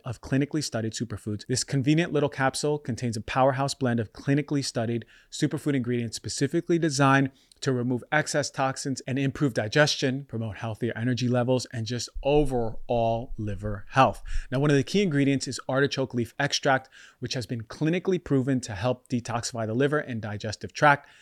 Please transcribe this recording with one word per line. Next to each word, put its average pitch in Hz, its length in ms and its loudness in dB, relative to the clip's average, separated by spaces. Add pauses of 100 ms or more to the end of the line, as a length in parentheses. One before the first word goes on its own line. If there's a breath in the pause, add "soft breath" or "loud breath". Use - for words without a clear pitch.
of - 160 -10
clinically 139 420 0
studied 110 300 -4
superfoods. 107 540 -6
This 127 160 0
convenient 151 500 2
little 143 160 2
capsule 147 500 0
contains 120 380 -4
a 107 40 -6
powerhouse 135 520 2
blend 120 260 0
of 107 140 -4
clinically 143 500 0
studied 117 420 -2 (260 soft breath)
superfood 147 440 0
ingredients 120 400 -2
specifically 165 640 0
designed 139 520 4 (300 soft breath)
to 135 120 0
remove 123 360 -2
excess 147 400 0
toxins 135 560 -4
and 131 140 -2
improve 139 340 0
digestion, 135 760 2
promote 113 260 -6
healthier 113 400 -4
energy 120 320 0
levels, 123 460 2
and 113 120 -6
just 117 220 -6 (160)
overall 120 1120 2
liver 101 520 -6
health. 123 340 4 (260 loud breath)
Now, 127 100 0
one 147 100 2
of 143 80 6
the 131 60 2
key 196 180 0
ingredients 139 440 2
is 127 220 -6
artichoke 135 460 0
leaf 120 260 -2
extract, 143 500 0 (300 loud breath)
which 123 140 -6
has 123 120 -6
been 117 180 -6
clinically 180 600 -2
proven 131 380 2
to 110 120 -8
help 123 360 -4
detoxify 113 580 -4
the 110 60 -2
liver 143 260 2
and 117 220 -6
digestive 104 500 -8
tract. - 380 4 (120 loud breath)